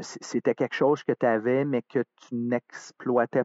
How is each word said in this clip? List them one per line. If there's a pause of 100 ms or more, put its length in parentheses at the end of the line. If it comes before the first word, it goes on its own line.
c-,
c'était
quelque
chose
que
t'avais,
mais
que
tu
n'exploitais